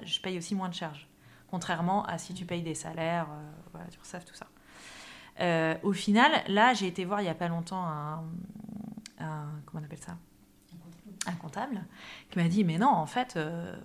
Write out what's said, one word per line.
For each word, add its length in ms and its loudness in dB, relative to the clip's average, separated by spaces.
je 160 -2
paye 180 -2
aussi 160 -4
moins 140 0
de 60 -6
charges. 340 -8
Contrairement 540 2
à 140 -4
si 160 -10
tu 100 -8
payes 180 -4
des 120 -4
salaires, 560 -2
euh, 200 -12
voilà, 160 -10
tu 100 -18
reçois 220 -12
tout 160 -20
ça. » 100 -14
Euh, 440 4
au 80 4
final, 400 8
là, 260 8
j'ai 140 0
été 160 -2
voir 180 0
il 40 0
y 20 0
a 60 2
pas 120 -2
longtemps 400 -2
un, 380 -4
un, 260 -6
comment 140 -10
on 40 -8
appelle 160 -12
ça ? 160 -12
Un 60 -2
comptable, 520 -6
qui 120 0
m'a 80 6
dit, « 160 6
Mais 120 2
non, 120 6
en 180 4
fait, 300 -2
euh, 480 -4